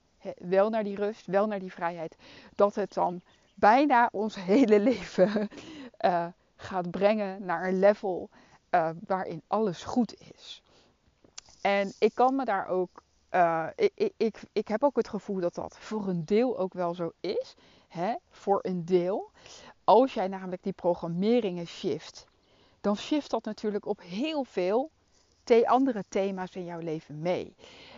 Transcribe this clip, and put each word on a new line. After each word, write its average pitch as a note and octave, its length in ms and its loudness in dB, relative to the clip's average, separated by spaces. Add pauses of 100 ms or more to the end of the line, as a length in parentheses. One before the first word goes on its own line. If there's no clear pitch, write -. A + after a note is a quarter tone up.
(180)
hè, G3 200 -12
wel F#3+ 320 2
naar A3 140 -2
die G3+ 120 -6
rust, G3+ 300 -6
wel G3 220 2
naar G#3 120 -6
die F#3 140 -12
vrijheid, E3+ 420 -8 (400)
dat G3+ 200 4
het G3+ 180 -4
dan F3+ 280 -2 (320)
bijna A#3+ 580 6
ons G#3 240 -4 (100)
<laughs> F3+ 60 0
hele G#3+ 280 6
leven, G#3 680 2 (480)
eh, E3+ 300 0 (280)
gaat F3+ 360 -6
brengen G3 540 0
naar F3 220 -2
een F#3 120 0
level, G3 500 2 (400)
eh, E3 200 2 (160)
waarin F#3 420 -6
alles G#3 360 -2
goed - 360 -2 (140)
is. - 300 -20 (1000)
En G3+ 360 0
ik A3+ 160 2
kan C4 200 2
me C4+ 100 -4
daar G3 220 -2
ook, F#3 360 -4 (260)
eh, E3 460 2
ik, - 200 2
ik, - 220 -2
ik, A3 240 -2 (100)
ik - 160 -4
heb A3 160 -2
ook C#4+ 120 2
het A3+ 120 0
gevoel G3 320 -8
dat F3 160 -4
dat - 240 -10
voor G#3 280 -8
een F3 180 -4
deel A3+ 340 2
ook F#3 140 -4
wel F3 200 -4
zo F3 260 -6
is. - 360 -8 (320)
Hè? F#3 280 -4 (140)
Voor - 320 -2
een F3+ 240 -4
deel. F#3 460 0 (520)
Als A#3+ 300 6
jij F#3+ 140 -2
namelijk F#3+ 360 -10
die F#3+ 100 -4
programmeringen F3+ 920 0
shift, - 600 -8 (540)
dan G3+ 160 0
shift - 320 -4
dat A3+ 160 -2
natuurlijk G#3 400 -6
op - 160 -6
heel C4 420 -6
veel G#3+ 460 -2 (540)
the-, A#3 240 4
andere B3 420 2
thema's F#3+ 460 -4
in F3+ 100 -10
jouw E3+ 140 -10
leven D#3+ 420 -8
mee. D#3+ 340 -4 (420)